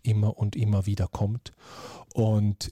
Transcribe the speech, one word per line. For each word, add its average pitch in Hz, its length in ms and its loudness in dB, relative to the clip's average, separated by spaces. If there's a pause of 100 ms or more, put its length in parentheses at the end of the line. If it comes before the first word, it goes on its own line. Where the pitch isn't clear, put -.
immer 107 320 2
und 104 180 -2
immer 104 300 2
wieder 98 220 0
kommt. 107 440 -4 (640)
Und 107 580 2